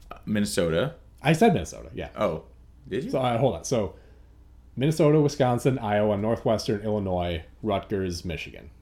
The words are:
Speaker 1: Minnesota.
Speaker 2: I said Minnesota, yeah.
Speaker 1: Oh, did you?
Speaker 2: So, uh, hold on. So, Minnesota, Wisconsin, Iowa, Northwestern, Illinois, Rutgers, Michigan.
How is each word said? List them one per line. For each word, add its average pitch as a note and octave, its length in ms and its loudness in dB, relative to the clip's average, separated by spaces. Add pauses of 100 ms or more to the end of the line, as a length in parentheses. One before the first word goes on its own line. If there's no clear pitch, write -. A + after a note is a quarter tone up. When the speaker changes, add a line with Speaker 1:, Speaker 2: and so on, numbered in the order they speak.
(240)
Speaker 1:
Minnesota. G2+ 720 0 (260)
Speaker 2:
I D3 120 4
said G3 200 6
Minnesota, B1+ 400 -6
yeah. D2+ 240 -8
Speaker 1:
Oh, F2 280 -2 (440)
did A#2+ 140 -4
you? A3+ 80 -8
Speaker 2:
So, C#3+ 80 0
uh, B2 180 0
hold A#2 180 2
on. D#2+ 80 -10
So, G#2+ 300 -2 (800)
Minnesota, D#3 460 4
Wisconsin, B2+ 560 2
Iowa, G#2 400 2
Northwestern, A2 640 0
Illinois, F#2 640 -2 (160)
Rutgers, F#2+ 640 -4
Michigan. C#2+ 460 -10 (100)